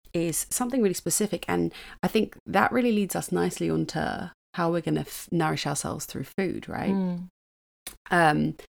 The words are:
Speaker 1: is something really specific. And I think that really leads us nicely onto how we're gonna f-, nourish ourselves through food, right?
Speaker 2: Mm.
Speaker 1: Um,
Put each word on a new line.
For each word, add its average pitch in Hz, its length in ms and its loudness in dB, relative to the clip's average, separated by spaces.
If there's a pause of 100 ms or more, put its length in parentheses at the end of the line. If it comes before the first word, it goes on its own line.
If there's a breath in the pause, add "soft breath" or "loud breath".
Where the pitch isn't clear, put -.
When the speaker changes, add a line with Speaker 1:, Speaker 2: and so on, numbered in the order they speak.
(140)
Speaker 1:
is 165 360 0
something 247 320 0
really 190 120 4
specific. - 560 -2
And 165 240 2 (280 loud breath)
I 185 60 2
think - 380 0
that - 260 2
really 240 220 2
leads 202 200 0
us 170 160 -4
nicely 175 400 0
onto 160 600 -2 (240)
how 170 180 0
we're 170 80 2
gonna 156 220 0
f-, - 320 -10
nourish 156 340 2
ourselves 147 380 -4
through - 220 -8 (100)
food, - 320 -2
right? - 260 0
Speaker 2:
Mm. 180 320 -2 (840)
Speaker 1:
Um, 151 440 4 (200)